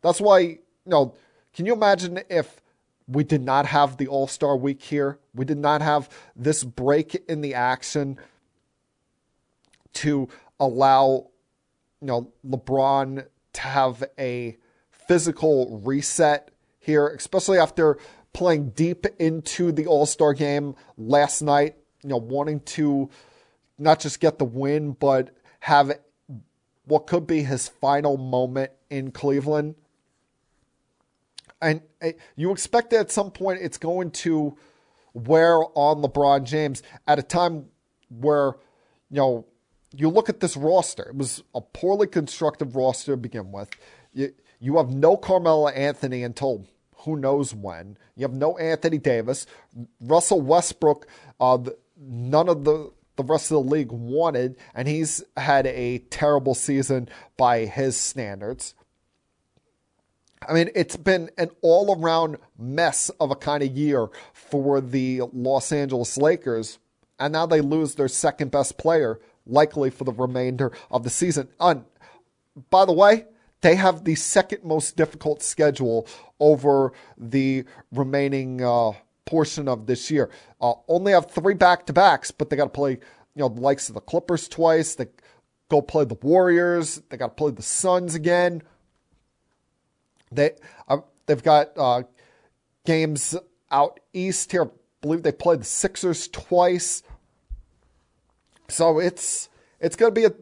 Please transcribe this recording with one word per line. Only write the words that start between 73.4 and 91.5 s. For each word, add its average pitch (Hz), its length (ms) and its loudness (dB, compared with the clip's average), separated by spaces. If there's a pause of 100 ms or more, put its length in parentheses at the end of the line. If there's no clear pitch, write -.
they 175 140 8
have 185 280 2
the 160 120 0
second - 480 -2
most 156 340 -4
difficult 151 440 -2
schedule 127 640 0 (320)
over 139 520 4 (260)
the 131 460 -2 (280)
remaining, 135 680 -2
uh, 120 300 2 (340)
portion 151 420 -2
of 113 200 -4
this 127 240 -4
year. 139 180 0 (320)
Uh, 120 120 0 (140)
only 185 240 2
have 175 200 4
three 190 240 0
back-to-backs, 175 720 4
but - 220 -6
they 147 40 -2
gotta 135 140 0
play, 143 220 -2
you 127 80 -6 (380)
know, 135 120 0
the 113 120 -8
likes 139 280 0
of 110 60 -14
the 104 60 -10
Clippers 175 460 -4
twice. 160 460 2
They 123 140 -8 (600)
go 147 120 4
play 151 240 0
the 113 160 -10
Warriors. 175 880 2
They 127 80 -14
gotta 117 160 -6
play 151 160 -2
the 107 140 -10
Suns 180 500 -2
again. 175 480 2 (1700)
They, 143 200 2 (360)
uh, 139 100 0 (280)
they've 139 160 0
got, 151 340 4